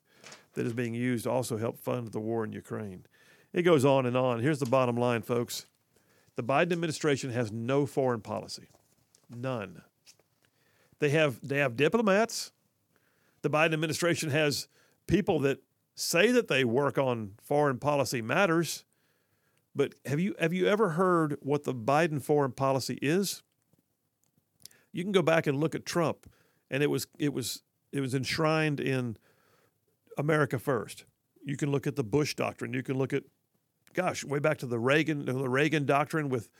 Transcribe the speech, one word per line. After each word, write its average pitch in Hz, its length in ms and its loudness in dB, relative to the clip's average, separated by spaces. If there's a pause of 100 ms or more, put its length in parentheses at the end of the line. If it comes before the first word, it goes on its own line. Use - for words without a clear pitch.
(540)
that 131 120 -4
is 120 80 -4
being 117 200 -4
used 120 300 -2
to 113 80 -2
also 123 260 -2
help 113 220 -4
fund 123 300 -6
the 110 100 -8
war 113 240 -4
in 107 100 -8
Ukraine. 104 520 -10 (460)
It 180 120 -2
goes 165 200 6
on 135 220 6
and 123 100 0
on. 127 240 2
Here's 139 200 0
the 139 80 -2
bottom 123 280 2
line, 120 280 0
folks. 120 420 -4 (720)
The 127 80 -6
Biden 147 280 0
administration 151 600 -2
has 117 200 -2
no 127 340 0
foreign 127 360 -2
policy. - 480 -10 (600)
None. 120 520 -8 (1160)
They 147 100 2
have, 147 320 2
they 143 160 -4
have 135 180 0
diplomats. 202 760 2 (880)
The 151 80 0
Biden 156 240 2
administration 160 560 0
has 147 380 0 (400)
people 185 320 2
that 135 200 0 (360)
say 196 360 2
that 240 160 4
they 135 160 2
work 123 360 0
on 117 320 0 (100)
foreign 147 380 0
policy 139 420 0
matters, 165 640 2 (880)
but 139 180 0 (120)
have 143 140 -2
you, 196 200 -2
have 165 140 0
you 180 140 2
ever 208 220 2
heard 165 520 2
what 143 220 -2
the 131 100 -4
Biden 143 480 2
foreign 147 320 2
policy 135 480 0
is? 175 420 -2 (1500)
You - 120 -6
can 202 80 -4
go 190 100 4
back 160 240 2
and 139 140 0
look - 160 -2
at 123 100 -8
Trump, 156 440 -2 (420)
and 135 100 -2
it 147 60 2
was, 139 200 -2 (120)
it 147 140 0
was, 127 280 -6 (300)
it 143 80 -4
was 135 160 -2
enshrined 156 640 0
in 127 380 -2 (1000)
America 151 400 2
First. - 460 -4 (400)
You 151 140 -6
can 147 140 -2
look 139 140 0
at 139 120 -6
the 139 60 -2
Bush 143 320 0
Doctrine. 117 380 -6
You 131 80 -4
can 131 160 -4
look 131 140 -2
at, 139 120 -4 (680)
gosh, 175 300 -2
way 139 160 0
back 151 200 2
to - 60 -8
the 120 140 -2
Reagan, 143 460 2
the 131 240 -2
Reagan 143 360 2
Doctrine 147 440 0
with, 127 200 -4 (100)